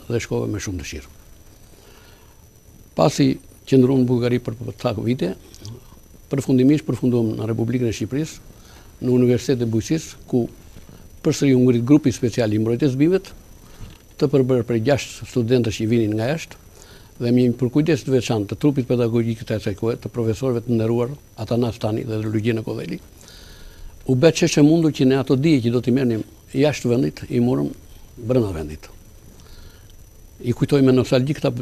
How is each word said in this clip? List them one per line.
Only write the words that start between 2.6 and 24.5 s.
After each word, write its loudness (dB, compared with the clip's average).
Pasi 2
qëndruam 4
në 0
Bullgari 0
për, -10
për -10
ca -2
vite, -2
përfundimisht 2
përfunduam 0
në -4
Republikën -2
e -4
Shqipërisë, -6
në 0
Universitetin 2
e -4
Bujqësisë, -4
ku 0
përsëri 2
u 6
ngrit 4
grupi 6
special -2
i 2
mbrojtjes 0
së -2
bimëve, 2
të 2
përbërë 2
prej 0
gjashtë -2
studentësh 0
që -2
vinin 2
nga -2
jashtë -10
dhe 0
me 4
një 0
përkujdes 0
të 0
veçantë 0
të -8
trupit 0
pedagogjik 0
të -2
asaj -6
kohe, -2
të -12
profesorëve -2
të 0
nderuar 0
Atanas -2
Tani -2
dhe -6
Luigiana -2
Kodheli, -8
u 2
bë 6
çështë 2